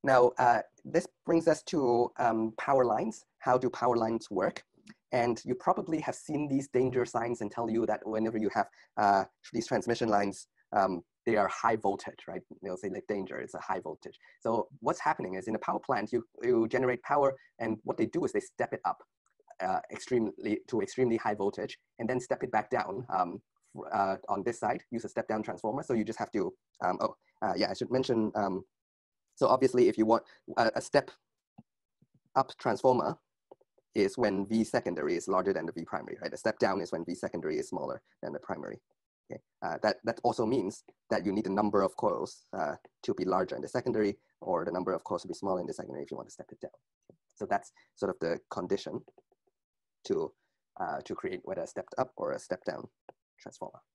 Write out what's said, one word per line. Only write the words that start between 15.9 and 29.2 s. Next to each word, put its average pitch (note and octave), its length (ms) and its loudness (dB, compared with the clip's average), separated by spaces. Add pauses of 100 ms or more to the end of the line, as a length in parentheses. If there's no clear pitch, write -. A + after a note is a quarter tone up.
you, A#2 100 0 (200)
you A#2 240 4
generate B2+ 340 0
power, C#3 340 2 (240)
and A2+ 240 -2
what - 140 -4
they A2+ 80 2
do D#3+ 200 -2
is - 60 0
they G#2 80 0
step - 340 -6
it - 120 -8
up, - 160 -2 (580)
uh, F#2 200 0 (120)
extremely, A2 760 0
to A2 140 0
extremely A#2 360 0
high G#2+ 160 -2
voltage, G2+ 460 -4 (180)
and A#2+ 100 -4
then B2+ 120 0
step B2 240 -4
it B2+ 80 -4
back G#2+ 180 0
down, - 400 -2
um, F#2 320 -2 (340)
f-, - 160 -10
uh, F#2+ 260 0 (120)
on G2+ 140 -2
this A#2+ 160 -2
side, A2+ 320 -2
use A#2 120 -4
a G#2 60 -8
step - 180 -4
down A2 140 0
transformer. A2+ 400 -4
So - 120 -4
you G#2+ 100 2
just G#2+ 160 -4
have G#2+ 140 -4
to, F#2 200 0 (280)
um, F#2 200 0
oh, - 140 -2 (260)
uh, G2+ 140 0
yeah, F#2+ 160 0
I - 20 -4
should - 180 -4
mention, A#2 440 0
um, F#2+ 280 -2 (680)